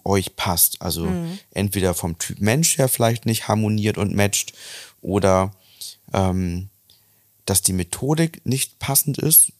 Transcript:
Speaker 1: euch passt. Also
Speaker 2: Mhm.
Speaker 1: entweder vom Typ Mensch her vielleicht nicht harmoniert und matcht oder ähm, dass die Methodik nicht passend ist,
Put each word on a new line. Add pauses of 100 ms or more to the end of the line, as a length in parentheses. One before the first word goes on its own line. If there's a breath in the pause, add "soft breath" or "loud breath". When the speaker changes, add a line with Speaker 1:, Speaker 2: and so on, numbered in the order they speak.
Speaker 1:
euch
passt.
Also
Speaker 2:
Mhm. (140)
Speaker 1:
entweder
vom
Typ
Mensch
her
vielleicht
nicht
harmoniert
und
matcht (480 loud breath)
oder (640 loud breath)
ähm, (760 soft breath)
dass
die
Methodik
nicht
passend
ist,